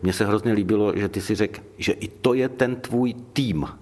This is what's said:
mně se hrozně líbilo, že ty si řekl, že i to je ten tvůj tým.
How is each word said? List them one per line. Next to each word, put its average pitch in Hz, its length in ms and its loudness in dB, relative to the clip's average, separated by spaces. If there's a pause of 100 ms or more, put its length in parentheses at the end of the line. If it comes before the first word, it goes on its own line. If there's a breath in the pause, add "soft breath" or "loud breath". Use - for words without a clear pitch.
mně 92 100 2
se 107 120 2
hrozně 107 280 2
líbilo, 104 440 2
že 101 120 0
ty 98 120 -6
si 104 140 -2
řekl, 104 260 -2 (160)
že - 140 -2
i - 160 -4
to - 260 0
je 131 160 2
ten 127 260 0
tvůj 123 400 -2 (180)
tým. 87 340 0 (140)